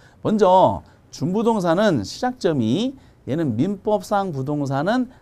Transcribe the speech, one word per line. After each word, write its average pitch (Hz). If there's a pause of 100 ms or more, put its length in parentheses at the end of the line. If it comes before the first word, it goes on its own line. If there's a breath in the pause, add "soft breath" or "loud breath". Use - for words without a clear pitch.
(220 soft breath)
먼저 185 (280 soft breath)
준부동산은 185
시작점이 190 (340 loud breath)
얘는 147
민법상 196
부동산은 147 (120)